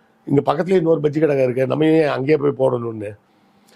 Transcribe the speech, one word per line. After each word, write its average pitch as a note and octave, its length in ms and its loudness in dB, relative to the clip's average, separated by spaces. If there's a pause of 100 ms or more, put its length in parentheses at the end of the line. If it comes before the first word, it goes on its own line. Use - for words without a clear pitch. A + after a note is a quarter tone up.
(260)
"இங்க C#3+ 280 0
பக்கத்துலயே F3 220 -2
இன்னொரு D#3+ 240 2
பஜ்ஜி D3 200 -2
கடை C#3+ 240 2
இருக்கு, B2+ 240 0
நம்ம C#3 180 0
ஏன் D#3+ 220 4
அங்கேயே C3 300 0
போய் C3+ 320 0
போடணும்னு?" A2+ 480 -6 (580)